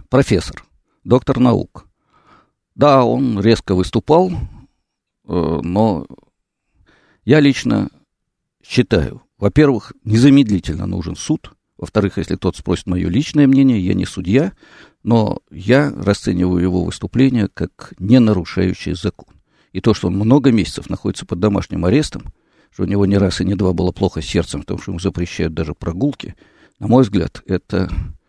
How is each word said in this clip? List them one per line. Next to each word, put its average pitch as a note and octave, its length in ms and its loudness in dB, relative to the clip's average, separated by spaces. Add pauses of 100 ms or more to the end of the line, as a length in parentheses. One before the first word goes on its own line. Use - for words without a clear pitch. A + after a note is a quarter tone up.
профессор, - 560 0 (380)
доктор B2+ 380 0
наук. A#2 460 0 (880)
Да, C3+ 300 4
он A#2 360 -2
резко G2+ 340 2
выступал, D3 560 2
э, - 1300 -8
но F#2+ 440 -2 (1160)
я C3+ 140 4
лично A#2+ 500 2 (800)
считаю, F2+ 560 -2 (160)
во-первых, C3 540 2 (120)
незамедлительно A2 840 2
нужен F2+ 280 -6
суд. - 380 -6 (260)
Во-вторых, - 400 -2
если F2+ 180 -4
кто-то - 220 -4
спросит - 280 -4
мое F2 220 -2
личное C#3 380 2
мнение, C3+ 340 4
я F#2 140 0
не F2+ 120 -2
судья, A#2 460 -2 (500)
но A2 360 0 (120)
я A2+ 400 0
расцениваю F2+ 720 0
его F2+ 220 0
выступление B2 680 0
как - 460 -10
не G#2+ 200 6
нарушающее F#2 760 0
закон. - 340 -8 (440)
И F#2 80 -8
то, A2 140 2
что - 140 -4
он F#2+ 80 -2
много A#2+ 360 4
месяцев - 380 -2
находится - 360 -6
под F2 140 -6
домашним G2 440 -2
арестом, B2 400 0 (460)
что G2+ 140 -6
у - 20 -2
него G2+ 200 0
не G2 120 2
раз F#2+ 220 0
и F2+ 40 0
не F#2+ 100 -2
два F#2 180 0
было F2+ 200 -2
плохо - 280 -2
с D#2+ 60 -8
сердцем, - 340 -4
потому F2+ 200 -8
что - 120 -12
ему F2 60 -8
запрещают E2+ 560 -4
даже D#2+ 200 -6
прогулки, G#2+ 600 -6 (440)
на G#2 100 -8
мой B2 140 6
взгляд, G2+ 440 -2
это, F#2 420 -4 (400)